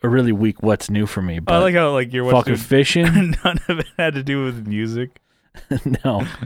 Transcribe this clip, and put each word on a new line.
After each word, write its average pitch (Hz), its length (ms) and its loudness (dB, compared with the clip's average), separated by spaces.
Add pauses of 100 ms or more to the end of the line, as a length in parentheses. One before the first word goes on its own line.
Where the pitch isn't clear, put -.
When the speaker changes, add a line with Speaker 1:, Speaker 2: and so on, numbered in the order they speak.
Speaker 1:
a 120 60 2
really 120 220 2
weak 104 300 0
what's 107 280 0
new 104 160 0
for - 160 -6
me. 85 180 -4
But 82 160 -2
Speaker 2:
I - 40 4
like 180 160 2
how, 160 160 2
like, 127 220 -2
your 127 120 -2
what's 123 140 4
Speaker 1:
fucking 120 140 0
Speaker 2:
new, 107 60 -2
Speaker 1:
fishing. 139 460 2
Speaker 2:
<laughs> 170 400 2
none 175 120 0 (100)
of 170 120 -2
it 151 80 -6 (100)
had 160 180 -2
to 135 80 -6
do 139 200 -4
with 120 240 -6
music. 113 580 -6
Speaker 1:
<laughs> - 40 -20 (760)
No. 104 240 -2 (180)